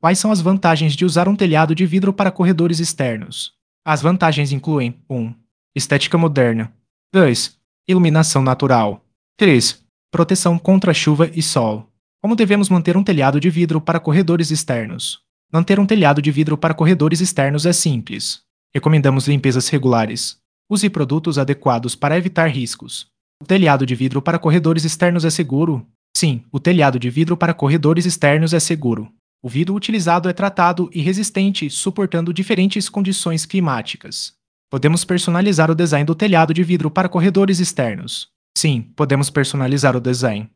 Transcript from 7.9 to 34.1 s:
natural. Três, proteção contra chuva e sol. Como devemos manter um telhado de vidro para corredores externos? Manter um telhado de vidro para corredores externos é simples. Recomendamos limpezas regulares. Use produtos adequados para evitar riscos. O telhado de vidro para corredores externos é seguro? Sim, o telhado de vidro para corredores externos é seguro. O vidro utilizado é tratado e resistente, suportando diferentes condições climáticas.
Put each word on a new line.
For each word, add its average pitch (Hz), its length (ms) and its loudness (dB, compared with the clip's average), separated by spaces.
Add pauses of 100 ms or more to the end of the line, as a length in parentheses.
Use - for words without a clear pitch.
natural. 127 600 0 (320)
Três, 147 460 2 (280)
proteção 170 480 0
contra 185 340 2
chuva 151 400 2
e 160 100 -4
sol. 110 460 -2 (320)
Como 220 160 0
devemos 208 320 2
manter 175 280 2
um 196 60 4
telhado 147 380 2
de 175 100 2
vidro 160 300 0
para 165 180 -2
corredores 165 540 0
externos? 117 680 -6 (340)
Manter 180 280 2
um 196 60 2
telhado 151 360 4
de 151 80 2
vidro 151 260 0
para 160 160 -2
corredores 160 480 2
externos 147 460 -2
é 175 60 2
simples. 117 680 -4 (340)
Recomendamos 139 540 2
limpezas 135 400 0
regulares. 120 720 -2 (320)
Use 202 180 0
produtos 156 500 -2
adequados 127 560 -2
para 147 220 -2
evitar 175 300 -2
riscos. 123 600 -8 (360)
O - 20 -18
telhado 151 400 2
de 127 100 -2
vidro 131 280 -2
para 170 160 -2
corredores 165 460 0
externos 175 400 0
é 165 60 2
seguro? 147 560 -2 (300)
Sim, 131 340 0
o 139 80 -6
telhado 143 400 2
de 123 120 -4
vidro 160 260 0
para 170 160 0
corredores 160 540 0
externos 156 480 0
é 165 60 2
seguro. 120 520 -4 (300)
O 127 60 -10
vidro 165 260 -2
utilizado 180 540 0
é 180 40 -2
tratado 180 640 -2
e 170 80 -4
resistente, 190 680 -2
suportando 175 640 -4
diferentes 190 560 -2
condições 185 560 -4
climáticas. - 880 -6 (380)